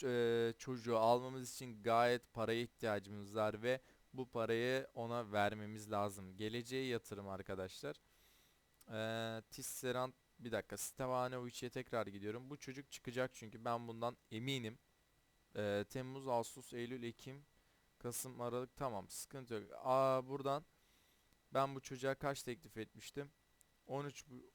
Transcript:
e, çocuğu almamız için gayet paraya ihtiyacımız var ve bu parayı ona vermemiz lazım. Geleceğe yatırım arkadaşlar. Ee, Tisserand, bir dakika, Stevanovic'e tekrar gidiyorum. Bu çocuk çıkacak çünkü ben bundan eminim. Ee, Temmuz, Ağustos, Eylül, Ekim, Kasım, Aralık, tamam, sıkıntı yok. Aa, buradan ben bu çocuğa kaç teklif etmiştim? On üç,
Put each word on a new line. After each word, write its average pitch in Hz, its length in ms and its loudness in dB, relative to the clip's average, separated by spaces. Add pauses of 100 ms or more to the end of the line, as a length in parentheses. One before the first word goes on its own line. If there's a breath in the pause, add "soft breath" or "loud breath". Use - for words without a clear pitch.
e, 117 540 4
çocuğu 117 400 0
almamız 123 540 4
için 117 300 -10
gayet 120 500 6
paraya 113 300 2
ihtiyacımız 104 720 -2
var 107 260 2
ve 127 180 4 (320 soft breath)
bu 127 160 -6
parayı 120 680 2
ona 117 380 -2
vermemiz 104 580 2
lazım. 98 460 0
Geleceğe 120 500 -2
yatırım 107 420 -4
arkadaşlar. 95 680 -6 (960 soft breath)
Ee, 113 580 -2
Tisserand, 127 600 -2 (260)
bir 117 140 -8
dakika, 101 240 0
Stevanovic'e 127 920 -2
tekrar 120 360 0
gidiyorum. 107 440 -6
Bu 147 60 -10
çocuk 135 340 -12
çıkacak 127 440 -2
çünkü 110 300 -12
ben 120 240 0
bundan 117 280 -4 (140)
eminim. 120 480 -2 (760)
Ee, 104 340 2
Temmuz, 131 380 -6
Ağustos, 120 440 0
Eylül, 120 300 -4
Ekim, 135 440 -8 (520 soft breath)
Kasım, 120 420 -6
Aralık, 120 360 -2
tamam, 107 320 -4
sıkıntı 123 460 -8
yok. 101 100 -4 (200)
Aa, 131 440 6
buradan 139 360 0 (920 soft breath)
ben 135 200 4
bu 135 60 -6
çocuğa 135 340 -2
kaç 139 280 -2
teklif 117 340 -6
etmiştim? 123 540 -10 (560)
On 139 180 -2
üç, 139 200 -8 (300)